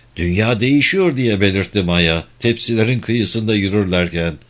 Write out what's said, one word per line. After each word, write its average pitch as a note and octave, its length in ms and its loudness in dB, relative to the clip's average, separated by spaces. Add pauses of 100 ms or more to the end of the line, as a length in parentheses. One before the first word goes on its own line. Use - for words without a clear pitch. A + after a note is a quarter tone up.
(160)
"Dünya G2+ 440 0
değişiyor." C#3+ 580 0
diye A2 240 0
belirtti G2 400 0
Maya, E2+ 420 2 (160)
tepsilerin A2+ 600 0
kıyısında A2 560 0
yürürlerken. F2+ 800 0 (160)